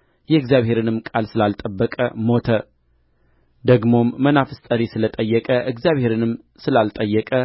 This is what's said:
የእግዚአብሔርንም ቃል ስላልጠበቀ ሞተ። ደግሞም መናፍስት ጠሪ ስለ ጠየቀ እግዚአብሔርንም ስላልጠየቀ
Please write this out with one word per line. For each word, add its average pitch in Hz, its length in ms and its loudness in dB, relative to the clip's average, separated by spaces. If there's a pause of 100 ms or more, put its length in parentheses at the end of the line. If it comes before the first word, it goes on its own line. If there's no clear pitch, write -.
(300)
የእግዚአብሔርንም 117 720 2
ቃል 113 220 -4
ስላልጠበቀ 104 680 -2 (260)
ሞተ። 120 260 0 (1160)
ደግሞም 120 460 4 (100)
መናፍስት 139 440 0
ጠሪ 117 220 -2
ስለ 110 260 -2
ጠየቀ 113 360 -2 (200)
እግዚአብሔርንም 117 640 0 (280)
ስላልጠየቀ 110 720 0 (140)